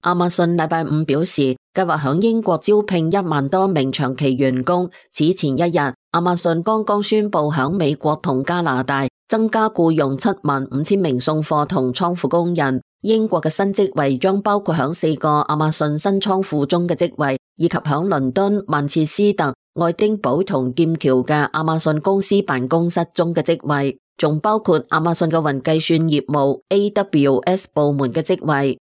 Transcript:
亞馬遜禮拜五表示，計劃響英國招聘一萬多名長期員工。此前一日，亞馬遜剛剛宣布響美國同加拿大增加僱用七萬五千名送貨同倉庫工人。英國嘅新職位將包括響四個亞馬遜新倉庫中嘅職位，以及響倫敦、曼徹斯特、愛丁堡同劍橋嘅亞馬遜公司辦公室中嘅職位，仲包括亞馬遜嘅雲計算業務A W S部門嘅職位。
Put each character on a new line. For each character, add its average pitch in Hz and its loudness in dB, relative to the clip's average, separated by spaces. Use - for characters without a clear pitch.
亞 175 0
馬 175 2
遜 170 2
禮 160 2
拜 165 0
五 156 0
表 147 0
示， 139 0
計 190 0
劃 156 0
響 143 0
英 226 2
國 185 0
招 208 2
聘 175 0
一 196 0
萬 151 -2
多 185 2
名 135 0
長 131 -2
期 139 0
員 127 0
工。 180 0
此 151 0
前 160 -2
一 131 -2
日， 170 0
亞 143 0
馬 175 0
遜 170 -2
剛 220 0
剛 208 0
宣 208 0
布 196 -2
響 143 0
美 165 0
國 156 -2
同 139 -2
加 175 -2
拿 131 0
大 135 -2
增 220 0
加 220 0
僱 170 2
用 139 0
七 196 0
萬 139 -2
五 135 -2
千 196 0
名 139 0
送 156 0
貨 147 0
同 131 -2
倉 175 -2
庫 170 -4
工 170 0
人。 135 0
英 220 2
國 180 0
嘅 156 0
新 196 -2
職 196 2
位 139 2
將 190 0
包 208 0
括 185 -2
響 156 0
四 160 0
個 156 -2
亞 151 0
馬 156 0
遜 151 -2
新 196 0
倉 190 0
庫 151 -2
中 175 0
嘅 165 0
職 175 -2
位， 139 0
以 165 0
及 170 -2
響 151 -2
倫 139 0
敦、 196 0
曼 143 0
徹 156 0
斯 208 2
特、 151 -2
愛 170 2
丁 214 0
堡 143 0
同 131 -2
劍 165 2
橋 135 2
嘅 147 0
亞 160 -4
馬 160 0
遜 156 0
公 196 2
司 196 2
辦 131 -4
公 165 2
室 170 -2
中 170 -2
嘅 160 0
職 165 0
位， 139 -2
仲 156 0
包 214 0
括 180 2
亞 156 0
馬 170 2
遜 165 0
嘅 - 0
雲 151 0
計 160 0
算 165 2
業 147 0
務 139 0
A 202 2
W 147 2
S 185 0
部 147 2
門 139 0
嘅 160 -2
職 180 -2
位。 139 0